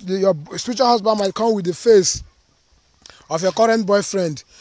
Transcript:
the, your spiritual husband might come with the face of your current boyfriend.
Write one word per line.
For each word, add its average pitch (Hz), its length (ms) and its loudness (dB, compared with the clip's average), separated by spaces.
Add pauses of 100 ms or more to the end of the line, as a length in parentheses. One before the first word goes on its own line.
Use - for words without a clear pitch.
the, 190 120 -4
your 190 160 2 (240)
spiritual 247 280 -2
husband 220 320 2
might 196 160 -2
come 226 200 0
with 190 120 -4
the 175 80 -4
face 214 480 2 (1080)
of 160 120 -4
your 185 100 0
current 226 340 2
boyfriend. 190 580 -2 (160)